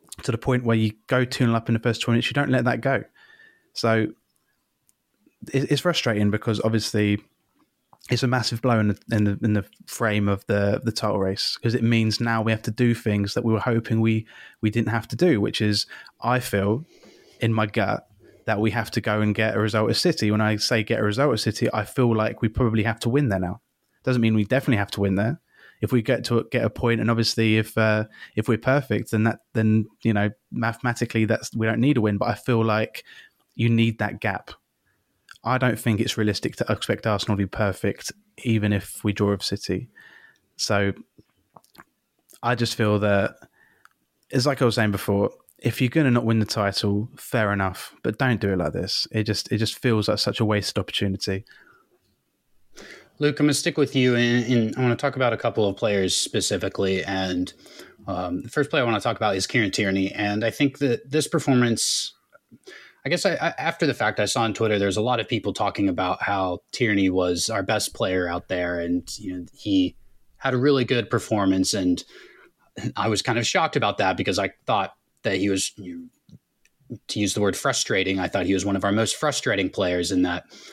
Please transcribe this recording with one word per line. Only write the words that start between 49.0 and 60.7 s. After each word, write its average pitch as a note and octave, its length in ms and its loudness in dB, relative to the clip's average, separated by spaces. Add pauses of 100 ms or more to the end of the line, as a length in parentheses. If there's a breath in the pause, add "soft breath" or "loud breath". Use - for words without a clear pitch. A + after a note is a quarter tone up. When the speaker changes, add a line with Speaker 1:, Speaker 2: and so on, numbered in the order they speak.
Speaker 1:
It G#2+ 120 0
just, G#2 260 -4
it G#2+ 100 0
just A2 220 -4
feels A2 280 2
like G#2+ 100 0
such - 220 -2
a A2+ 40 2
wasted G#2 320 -2
opportunity. G2 680 -4 (1800 loud breath)
Speaker 2:
Luke, D3 160 0
I'm C#3+ 60 4
gonna D3 80 4
stick - 240 -2
with C#3+ 180 2
you, B2 220 4
and, A#2+ 340 2
and A2+ 240 2
I B2+ 60 -2
wanna A#2+ 160 2
talk C3+ 180 -2
about B2+ 160 2
a A2 60 -2
couple A2+ 280 0
of G2 120 0
players G2 360 2
specifically. F#2+ 920 -2
And, F#2 480 -4 (520 loud breath)
um, F2+ 360 -6
the A2+ 80 -12
first D3 200 -2
player D3 140 0
I - 20 0
wanna A2+ 140 0
talk A2+ 160 -2
about G#2 220 0
is G2 100 -4
Kieran G#2+ 240 0
Tierney. G2 400 0
And G#2 320 -4
I A2+ 80 0
think C#3 280 -2